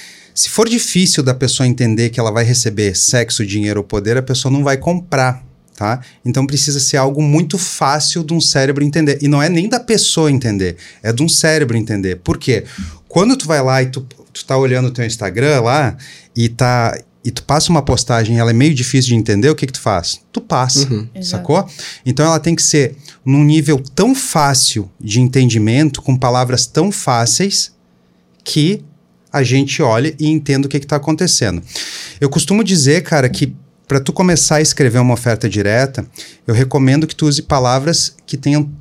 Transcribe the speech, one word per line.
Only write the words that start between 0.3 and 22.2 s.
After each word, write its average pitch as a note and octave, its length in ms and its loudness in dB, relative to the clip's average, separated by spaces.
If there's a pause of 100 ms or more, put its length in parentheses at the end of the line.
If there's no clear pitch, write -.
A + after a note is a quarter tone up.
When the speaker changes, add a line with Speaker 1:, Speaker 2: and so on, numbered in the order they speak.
Speaker 1:
Se - 140 -2
for - 180 0
difícil F#3 560 0
da B2+ 120 2
pessoa B2+ 320 0
entender A#2 420 2
que A#2 100 -8
ela A2+ 120 0
vai A2+ 140 0
receber G#2+ 520 0
sexo, A#2 480 0
dinheiro G#2 360 -2
ou G2+ 40 -4
poder, G#2+ 320 -2
a C3 60 0
pessoa C3 300 -2
não C#3+ 120 2
vai C3+ 120 0
comprar, C3+ 680 -2 (320)
tá? A2+ 260 -4 (240)
Então C3 220 0
precisa C#3+ 340 -2
ser - 180 0
algo C3+ 240 0
muito D3+ 340 2
fácil D3+ 680 -2
de D#3 120 -4
um E3 60 0
cérebro C#3 440 0
entender. D3 380 0
E C#3+ 60 2
não C#3+ 140 4
é D#3 60 2
nem F3 200 0
da A#3+ 120 -2
pessoa E3 500 0
entender, G2+ 460 -2 (260)
é A2+ 100 0
de A#2 100 -2
um E3 60 2
cérebro D#3 480 2
entender. G2+ 400 -2
Por - 200 -4
quê? A2 280 -2 (440)
Quando A3+ 260 2
tu D3+ 120 -4
vai D3+ 160 0
lá C3 200 2
e C3 40 0
tu, C3 200 -8 (240)
tu - 140 -16
tá C3+ 140 -2
olhando B2+ 300 2
o - 20 -4
teu B2 160 -4
Instagram A2+ 560 0
lá B2 340 0 (380)
e A#2 160 0
tá, B2 480 0 (260)
e A#2+ 60 -4
tu - 140 -8
passa D3+ 260 0
uma E3+ 100 4
postagem A#2 560 0
e - 20 2
ela A#2 120 2
é - 20 4
meio C#3 220 4
difícil C3 360 0
de A#2+ 40 4
entender, G#2+ 340 2
o D3+ 60 4
que D3 120 -6
que C3 60 -8
tu - 80 -10
faz? F#2+ 400 -4 (100)
Tu - 120 -10
passa, B2+ 380 0
Speaker 2:
Uhum. A#2 340 -4
Speaker 3:
Exato. F#3 120 -12
Speaker 1:
sacou? D#3 400 -2 (380)
Então C3 220 0